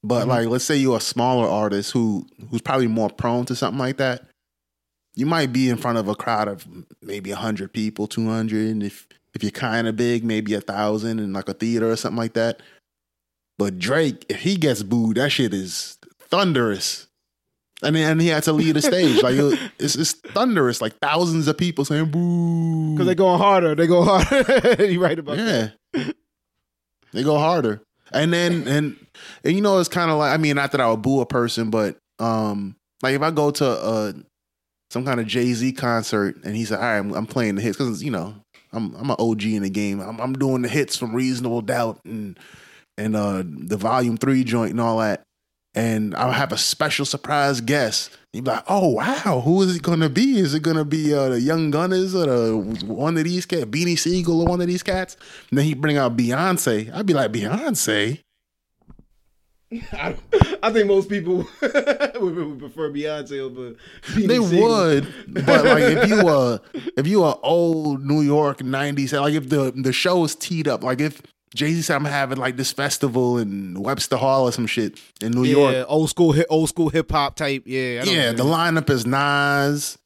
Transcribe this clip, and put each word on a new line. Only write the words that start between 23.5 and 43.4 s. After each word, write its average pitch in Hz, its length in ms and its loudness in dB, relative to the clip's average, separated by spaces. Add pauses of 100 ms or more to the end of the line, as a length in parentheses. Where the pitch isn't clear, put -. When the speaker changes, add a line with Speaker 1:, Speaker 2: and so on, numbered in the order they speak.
Speaker 2:
They 165 120 4
go 175 160 6
harder. 226 840 4
<laughs> 202 40 2
You 180 120 2
right 165 160 2
about 147 200 -6
Speaker 1:
Yeah. 156 320 0 (240)
Speaker 2:
that. 269 220 -4 (1000)
Speaker 1:
They 117 100 -2
go 151 140 4
harder. 147 440 0 (300)
And 160 220 2
then, 175 340 0
and, 147 300 0 (480)
and 165 100 2
you 196 60 0
know, 196 180 4
it's 170 80 0
kinda 170 280 0
like, 147 180 2
I 160 40 2
mean, 147 200 2
not 135 160 -2
that 135 80 2
I 120 80 4
would 113 120 0
boo 135 200 2
a 120 40 0
person, 117 440 -2
but, 107 280 -2 (220)
um, 107 560 -2 (260)
like, 131 140 0
if 139 60 -2
I 156 100 0
go 147 200 2
to, 147 140 0
uh, 107 480 -2 (760)
some 127 160 -6
kind 127 160 -2
of 110 60 -4
Jay-Z 123 460 0
concert 110 680 -2
and 101 140 -6
he 113 80 -4
said, 104 140 -4
"All - 60 -4
right, 110 120 0
I'm, 101 160 -4
I'm 113 140 -4
playing 110 280 -2
the 98 60 -4
hits," 107 160 -2
'cause, 117 260 -4
you 143 80 -6
know, 101 240 -6 (380)
I'm, 104 220 -6
I'm 131 140 -8
an 123 100 0
O 113 160 0
G 107 200 -2
in 101 80 -2
the 98 60 -2
game. 101 320 -4
I'm, 110 180 -12
I'm 127 140 -4
doing 131 300 0
the 117 60 -4
hits 143 280 -2
from 113 180 -6
Reasonable 123 460 -2
Doubt 113 440 -4
and, 104 320 -12 (600)
and, 107 180 -2
uh, 101 300 -2